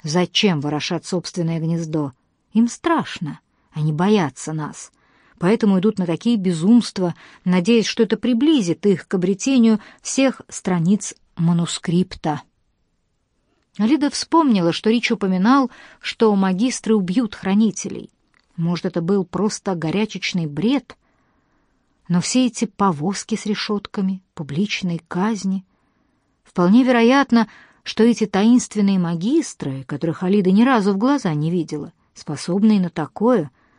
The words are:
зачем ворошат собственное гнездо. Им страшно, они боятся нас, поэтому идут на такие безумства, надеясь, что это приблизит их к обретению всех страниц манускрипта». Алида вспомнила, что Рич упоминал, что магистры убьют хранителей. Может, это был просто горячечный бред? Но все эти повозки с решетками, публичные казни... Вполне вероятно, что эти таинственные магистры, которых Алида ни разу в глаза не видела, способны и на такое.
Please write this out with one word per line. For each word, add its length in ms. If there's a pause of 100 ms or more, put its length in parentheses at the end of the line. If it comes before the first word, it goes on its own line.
зачем 580
ворошат 460
собственное 540
гнездо. 520 (400)
Им 140
страшно, 720 (320)
они 220
боятся 600
нас, 380 (480)
поэтому 400
идут 220
на 60
такие 300
безумства, 800 (300)
надеясь, 420
что 160
это 140
приблизит 680
их 220
к 80
обретению 640 (240)
всех 460
страниц 680 (220)
манускрипта». 1080 (1400)
Алида 320
вспомнила, 600
что 180
Рич 220
упоминал, 580 (300)
что 340
магистры 600
убьют 400
хранителей. 760 (460)
Может, 300
это 160
был 220
просто 500
горячечный 720
бред? 500 (1120)
Но 140
все 240
эти 180
повозки 720
с 100
решетками, 800 (120)
публичные 720
казни... 580 (760)
Вполне 420
вероятно, 640 (340)
что 200
эти 220
таинственные 760
магистры, 840
которых 380
Алида 300
ни 100
разу 320
в 20
глаза 380
не 160
видела, 420 (220)
способны 640
и 40
на 80
такое. 640 (280)